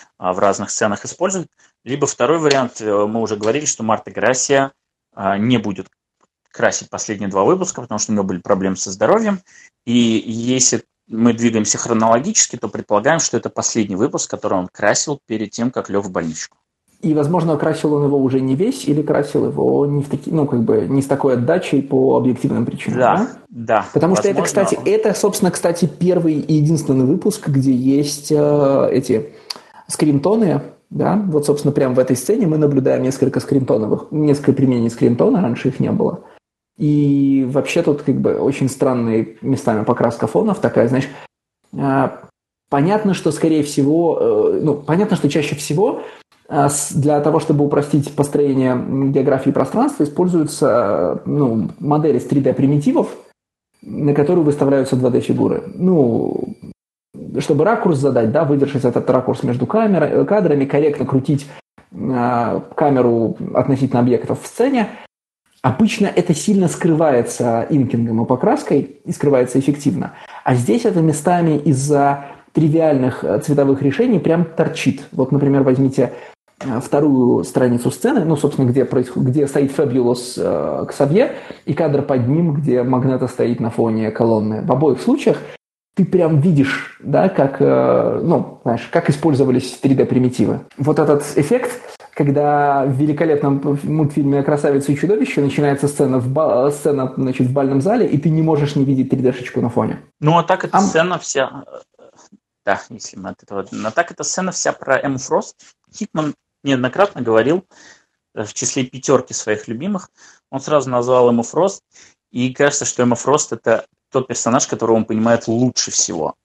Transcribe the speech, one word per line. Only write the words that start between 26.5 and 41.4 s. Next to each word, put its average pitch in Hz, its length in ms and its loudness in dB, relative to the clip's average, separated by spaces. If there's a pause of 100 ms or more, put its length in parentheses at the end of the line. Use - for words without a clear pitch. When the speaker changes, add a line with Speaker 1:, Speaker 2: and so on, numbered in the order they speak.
Speaker 2:
единственный 147 500 2
выпуск, 185 440 0
где 135 240 2
есть, 139 600 0
э, 147 580 4
эти 117 440 -2 (520)
скримтоны, 151 760 0 (260)
да? 147 380 0
Вот, 151 180 0
собственно, 143 280 0
прямо 139 220 0
в 127 40 2
этой 127 180 2
сцене 214 300 0
мы 156 100 2
наблюдаем 135 460 2
несколько 131 380 0
скримтоновых, 120 720 0
несколько 151 440 2
применений 127 360 2
скримтона, 139 520 2
раньше 123 260 -2
их 135 120 -2
не 131 100 -2
было. - 340 -2 (540)
И 143 760 2
вообще 143 300 0
тут, 147 200 0
как 131 140 0
бы, 135 180 0
очень 131 340 0
странные 117 760 -2
местами 117 420 -2
покраска 120 420 0
фонов, 190 320 0
такая, 117 300 2
знаешь, 131 200 -2 (640)